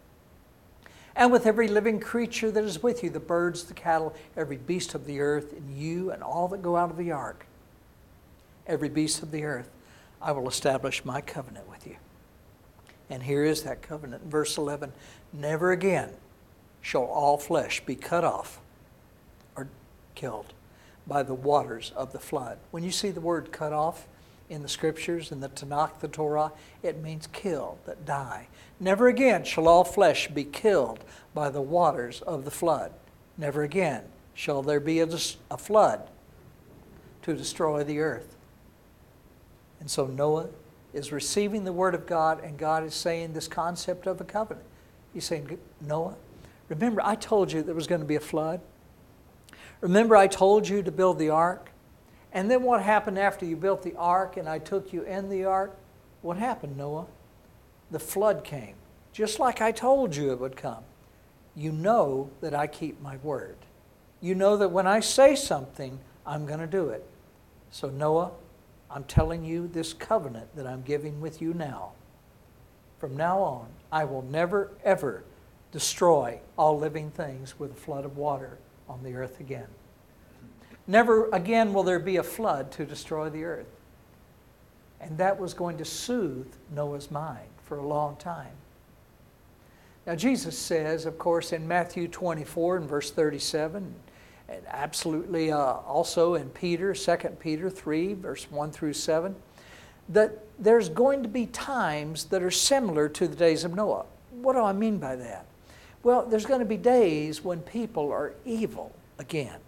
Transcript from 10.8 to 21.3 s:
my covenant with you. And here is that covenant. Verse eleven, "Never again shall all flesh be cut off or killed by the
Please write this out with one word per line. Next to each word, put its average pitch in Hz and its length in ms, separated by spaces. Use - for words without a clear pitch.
my 139 160
covenant 113 480
with - 180
you. 90 100
And 127 120
here 143 220
is 156 200
that 131 180
covenant. 147 420
Verse 151 320
eleven, 143 380
"Never 156 420
again 180 420
shall 131 240
all 143 320
flesh - 480
be 131 120
cut 170 280
off - 340
or 135 140
killed - 400
by 143 160
the 131 120